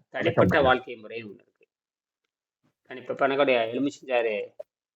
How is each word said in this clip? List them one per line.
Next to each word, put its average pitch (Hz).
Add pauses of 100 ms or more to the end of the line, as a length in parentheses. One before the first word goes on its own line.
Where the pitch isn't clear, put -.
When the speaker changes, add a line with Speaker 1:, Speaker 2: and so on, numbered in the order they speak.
(100)
Speaker 1:
தனிப்பட்ட 123
Speaker 2:
வணக்கம் -
ஐயா. -
Speaker 1:
வாழ்க்கை 127
முறைன்னு 110
ஒண்ணு 98
இருக்கு. - (1200)
தனிப்ப-, 127
இப்ப 135
எனக்குடைய 131
எலுமிச்சஞ்சாறு, 120 (420)